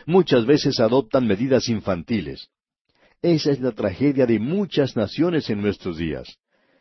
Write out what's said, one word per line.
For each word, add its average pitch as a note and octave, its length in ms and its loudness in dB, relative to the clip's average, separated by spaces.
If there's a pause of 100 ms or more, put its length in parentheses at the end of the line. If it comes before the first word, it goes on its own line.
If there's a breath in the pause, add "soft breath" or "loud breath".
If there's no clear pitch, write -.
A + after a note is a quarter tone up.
muchas D3 400 2
veces C3 340 2
adoptan B2 460 2
medidas A#2 440 0
infantiles. F#2 800 -6 (720)
Esa D#3+ 300 2
es C3 80 0
la B2+ 120 -2
tragedia B2 560 0
de A2+ 120 2
muchas D3+ 560 -2
naciones C#3+ 540 -2
en G#2 120 -4
nuestros F#2+ 360 -4
días. D2+ 400 -8 (440)